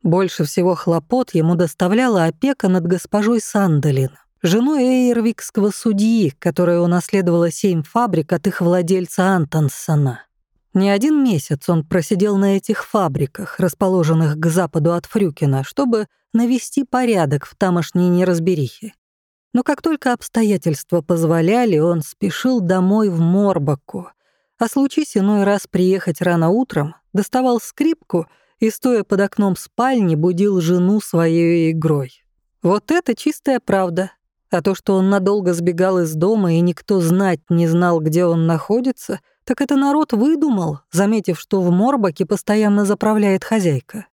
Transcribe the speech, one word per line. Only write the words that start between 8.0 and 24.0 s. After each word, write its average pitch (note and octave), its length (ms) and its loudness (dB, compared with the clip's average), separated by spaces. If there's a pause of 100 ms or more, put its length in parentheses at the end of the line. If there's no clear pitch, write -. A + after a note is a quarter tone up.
от E3+ 140 -2
их F#3+ 160 -2
владельца F3+ 760 0
Антонсона. D3 840 -2 (540)
Не G3 160 2
один C#4 320 2
месяц D#3 460 -2
он E3 140 0
просидел G3 540 0
на G3 200 2
этих - 280 -4
фабриках, D3 720 -4
расположенных E3 800 0
к D#3+ 100 -4
западу E3 460 0
от E3+ 140 -6
Фрюкена, D3 560 -2
чтобы A#3 440 -2 (260)
навести B3 500 0
порядок F#3+ 640 -2
в - 80 -20
тамошней F3+ 540 0
неразберихе. F3 840 0 (600)
Но B3 100 0
как - 180 -2
только C#4 320 -2
обстоятельства F3 880 -2
позволяли, E3 800 0
он E3 240 0
спешил A#3+ 560 -2
домой F#3 500 2
в E3 120 -2
Морбаку. F3 880 -2 (500)